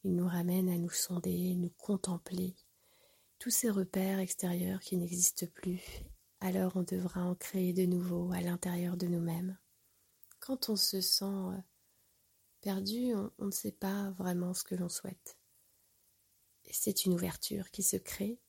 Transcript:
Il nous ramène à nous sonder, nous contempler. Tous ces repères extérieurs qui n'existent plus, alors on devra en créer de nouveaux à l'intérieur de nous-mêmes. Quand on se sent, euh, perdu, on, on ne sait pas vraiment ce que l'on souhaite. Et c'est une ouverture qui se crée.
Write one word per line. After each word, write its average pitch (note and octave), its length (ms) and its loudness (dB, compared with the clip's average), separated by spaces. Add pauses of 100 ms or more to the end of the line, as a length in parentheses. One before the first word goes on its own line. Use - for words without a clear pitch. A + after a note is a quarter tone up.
Il F#3+ 100 4
nous F3 140 4
ramène F3+ 400 2
à F3 100 2
nous E3+ 120 0
sonder, F3+ 640 0
nous F3 220 0
contempler. F#3 760 -2 (840)
Tous B3 100 -4
ces A#3 200 4
repères F#3+ 500 2
extérieurs F#3 580 0
qui - 180 -2
n'existent F3 560 0
plus, F3+ 300 -4 (560)
alors F#3 380 0
on F#3 80 2
devra F3+ 400 -2
en F3+ 100 2
créer F3+ 380 0
de F#3 140 4
nouveaux F3+ 440 0
à F3+ 100 -2
l'intérieur F3 560 0
de F3 120 0
nous-mêmes. F3 500 0 (800)
Quand - 300 -4
on G#3+ 80 2
se G3 240 2
sent, - 240 4
euh, F#3+ 360 -2 (1000)
perdu, G#3 560 0
on, G3+ 220 -2
on G#3 80 -2
ne G3+ 40 0
sait G3+ 220 -2
pas G3 400 -2
vraiment F3+ 420 0
ce - 80 -4
que - 140 -4
l'on F3 120 0
souhaite. - 520 -8 (1300)
Et - 60 -12
c'est - 320 0
une F#3 100 6
ouverture F3 580 -2
qui G3+ 100 -6
se - 140 2
crée. G#3 420 -4 (100)